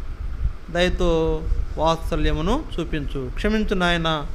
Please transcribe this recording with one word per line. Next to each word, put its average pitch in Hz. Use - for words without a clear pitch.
దయతో 165
వాత్సల్యమును 160
చూపించు, 139
క్షమించు 214
నాయన, 165